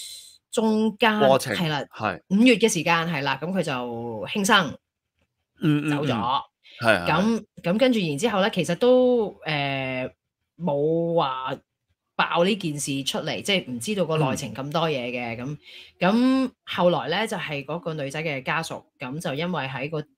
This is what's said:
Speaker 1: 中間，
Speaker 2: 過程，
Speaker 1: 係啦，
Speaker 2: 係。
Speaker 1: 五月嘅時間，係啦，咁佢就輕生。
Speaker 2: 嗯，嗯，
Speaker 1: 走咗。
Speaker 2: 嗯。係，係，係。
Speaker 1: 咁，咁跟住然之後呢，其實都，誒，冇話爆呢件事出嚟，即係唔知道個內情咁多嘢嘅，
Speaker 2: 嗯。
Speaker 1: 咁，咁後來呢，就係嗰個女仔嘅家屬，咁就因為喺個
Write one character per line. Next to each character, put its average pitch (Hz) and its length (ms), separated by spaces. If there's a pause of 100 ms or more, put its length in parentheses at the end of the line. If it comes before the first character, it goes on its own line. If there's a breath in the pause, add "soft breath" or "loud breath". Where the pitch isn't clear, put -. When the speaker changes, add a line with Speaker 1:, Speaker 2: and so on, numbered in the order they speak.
(520 loud breath)
Speaker 1:
中 220 460
間， 214 220
Speaker 2:
過 135 200
程， 117 160
Speaker 1:
係 156 140
啦， 143 220
Speaker 2:
係。 104 360
Speaker 1:
五 185 160
月 247 120
嘅 214 160
時 151 120
間， 165 280
係 143 120
啦， 135 180
咁 165 100
佢 185 120
就 151 80 (560)
輕 202 180
生。 190 320 (840)
Speaker 2:
嗯， 147 260
嗯， - 20
Speaker 1:
走 147 160
咗。 131 80
Speaker 2:
嗯。 120 280 (400 loud breath)
係， 101 240
係， - 0
係。 - 20
Speaker 1:
咁， 202 360 (200)
咁 180 140
跟 254 160
住 220 60
然 151 180
之 214 120
後 202 120
呢， 196 80
其 156 160
實 170 100
都， 247 600 (100)
誒， 135 680 (460)
冇 165 580
話 131 400 (600)
爆 170 280
呢 202 120
件 165 240
事 139 240
出 185 160
嚟， 131 220
即 202 120
係 185 180
唔 240 80
知 214 160
道 180 100
個 156 120
內 - 180
情 113 180
咁 143 180
多 165 180
嘢 127 220
嘅， 120 300
Speaker 2:
嗯。 143 160 (420 loud breath)
Speaker 1:
咁， 180 100
咁 254 420 (140)
後 180 240
來 143 200
呢， 208 180
就 208 100
係 143 280
嗰 156 140
個 165 140
女 139 160
仔 151 140
嘅 139 200
家 160 200
屬， 117 180 (160)
咁 139 220
就 160 140
因 170 180
為 143 160
喺 135 220
個 156 120 (160)